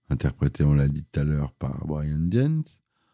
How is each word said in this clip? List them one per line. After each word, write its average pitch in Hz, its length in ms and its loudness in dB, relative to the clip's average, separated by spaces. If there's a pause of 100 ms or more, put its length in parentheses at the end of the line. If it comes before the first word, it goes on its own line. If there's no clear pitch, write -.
interprété, 69 540 0
on 73 120 6
l'a 71 140 4
dit 73 160 -4
tout - 160 -6
à - 20 0
l'heure, 73 300 0
par - 340 -8
Brian 76 420 -2
Jens, 147 520 -2 (320)